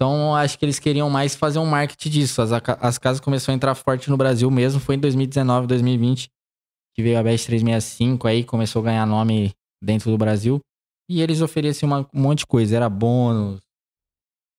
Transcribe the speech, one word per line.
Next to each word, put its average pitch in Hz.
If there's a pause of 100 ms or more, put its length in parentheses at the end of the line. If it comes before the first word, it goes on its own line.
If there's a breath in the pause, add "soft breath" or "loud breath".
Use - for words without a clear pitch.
Então, 147
acho 147
que -
eles 143
queriam 147
mais 139
fazer 151
um 160
marketing 147
disso. 147
As 113
aca-, 117
as 123
casas 131
começaram 139
a -
entrar 131
forte 131
no 139
Brasil 131
mesmo. 135
Foi 139
em -
dois 139
mil 135
e -
dezenove, 127
dois 123
mil 123
e 123
vinte, 127 (680)
que 113
veio 117
a -
bet 113
três 117
meia 113
cinco 120
aí, 117
começou 113
a 110
ganhar 113
nome 107 (260)
dentro 107
do 110
Brasil. 110 (480)
E 175
eles 160
ofereciam 151
uma, 143 (120)
um 139
monte 143
de -
coisa. 113
Era 120
bônus, 110 (960)